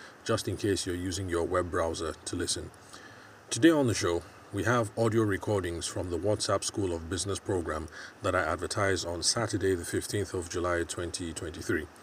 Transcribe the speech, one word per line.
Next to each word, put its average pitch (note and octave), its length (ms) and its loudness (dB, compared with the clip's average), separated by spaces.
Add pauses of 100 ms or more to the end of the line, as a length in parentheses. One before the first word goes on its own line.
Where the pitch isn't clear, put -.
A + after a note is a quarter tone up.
(240)
just A2 240 0
in G2+ 100 -2
case G2 300 2
you're F2 80 0
using F#2 340 -2
your E2+ 140 2
web F2+ 260 0
browser E2 460 0 (100)
to - 100 -6
listen. E2+ 360 -2 (800)
Today B2 180 8
on D3 160 6
the A2 80 4
show, E2+ 300 2 (280)
we G2+ 120 0
have A2+ 340 4
audio A2+ 240 4
recordings F#2 640 0
from F2+ 240 -4
the F2 80 0
WhatsApp G2+ 460 0
School G2 280 0
of E2 160 -4
Business F#2 300 -2
program D#2+ 500 -2 (360)
that F#2+ 100 2
I F2+ 80 4
advertised F2 640 0
on E2+ 160 -4
Saturday, F#2+ 540 2
the E2+ 100 -2
fifteenth - 480 -2
of F2 160 -4
July, F2 380 0
twenty E2+ 460 -6
twenty-three. D#2 520 -2 (180)